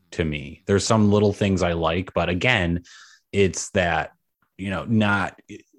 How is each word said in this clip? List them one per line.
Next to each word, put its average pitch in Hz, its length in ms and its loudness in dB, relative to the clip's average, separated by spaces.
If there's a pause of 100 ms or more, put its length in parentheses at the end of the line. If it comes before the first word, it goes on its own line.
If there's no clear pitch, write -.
(120)
to 87 120 -4
me. 73 420 -8
There's 98 200 2
some 107 240 4
little 104 220 4
things 95 300 0
I 87 100 0
like, 82 420 -2
but - 140 -2
again, 90 560 0 (480)
it's 98 380 0
that, 85 420 -2 (460)
you 98 120 -8
know, 82 140 -6
not, 104 560 0 (380)